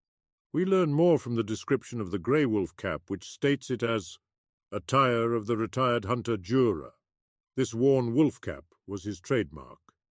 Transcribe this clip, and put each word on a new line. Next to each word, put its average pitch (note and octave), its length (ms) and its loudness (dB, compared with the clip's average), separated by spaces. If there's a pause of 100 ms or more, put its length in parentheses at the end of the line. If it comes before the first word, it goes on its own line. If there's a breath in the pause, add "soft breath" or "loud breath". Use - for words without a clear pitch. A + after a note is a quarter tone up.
(500)
We E3+ 140 -2
learn F#3 300 2
more E3 240 6
from A#2+ 160 -6
the A2+ 100 0
description A#2 560 -4
of F#2 100 -6
the F#2+ 80 -2
grey C3+ 280 2
wolf G#2 300 -2
cap, E2 320 -4
which F#2+ 220 -8
states C#3 400 -2
it A#2+ 120 -4
as A#2 360 -4 (540)
attire A#2+ 600 2
of G#2+ 120 -2
the A2 120 0
retired A#2+ 480 0
hunter A2+ 320 -2
Jura. F#2+ 560 0 (600)
This B2+ 200 -2
worn B2 400 2
wolf D3 260 2
cap D2+ 240 -10 (220)
was F#2+ 180 -8
his G2 160 -8
trademark. D2+ 580 -4 (320)